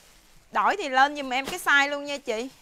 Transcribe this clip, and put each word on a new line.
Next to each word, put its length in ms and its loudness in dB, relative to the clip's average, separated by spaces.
Đổi 260 2
thì 120 -4
lên 260 4
giùm 140 -8
em 160 -2
cái 140 -8
size 300 4
luôn 160 -6
nha 120 -6
chị. 320 -6